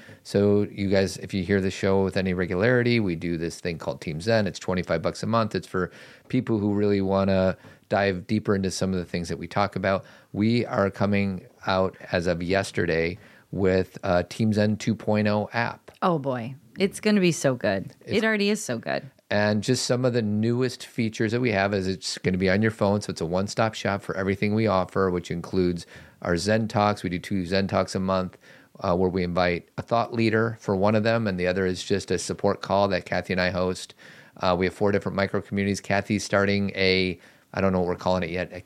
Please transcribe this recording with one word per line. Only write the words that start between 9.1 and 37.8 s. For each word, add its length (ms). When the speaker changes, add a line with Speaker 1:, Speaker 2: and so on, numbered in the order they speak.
Speaker 1:
that 80
we 100
talk 300
about. 260
We 320
are 240
coming 560
out 300
as 160
of 160
yesterday 720
with 520
a 220
Team 260
Zen 240
two 200
point 340
oh 240
app. 380
Speaker 2:
Oh, 180
boy. 360
It's 220
gonna 220
be 100
so 240
good. 460
Speaker 1:
It's 160
Speaker 2:
It 80
already 240
is 120
so 160
good. 320
Speaker 1:
And 340
just 220
some 180
of 100
the 80
newest 640
features 460
that 80
we 120
have 220
is 140
it's 300
gonna 200
be 120
on 120
your 100
phone. 280
So 120
it's 100
a 40
one-stop 500
shop 260
for 160
everything 380
we 120
offer, 420
which 220
includes 540
our 160
Zen 300
Talks. 360
We 60
do 100
two 260
Zen 220
Talks 280
a 40
month, 380
uh, 160
where 140
we 140
invite 440
a 40
thought 320
leader 460
for 160
one 200
of 80
them, 240
and 120
the 80
other 200
is 160
just 280
a 60
support 440
call 280
that 160
Kathy 280
and 80
I 100
host. 420
Uh, 200
we 80
have 80
four 180
different 240
micro 260
communities. 400
Kathy's 420
starting 520
a, 440
I 80
don't 120
know 60
what 80